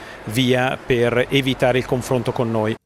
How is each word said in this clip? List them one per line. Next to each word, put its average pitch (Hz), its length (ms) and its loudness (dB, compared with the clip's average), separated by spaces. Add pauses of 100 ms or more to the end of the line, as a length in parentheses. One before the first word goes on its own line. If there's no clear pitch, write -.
(260)
via 123 600 0
per 120 420 2
evitare 131 500 2
il 120 60 -2
confronto 127 460 -2
con 120 180 -2
noi. 110 380 0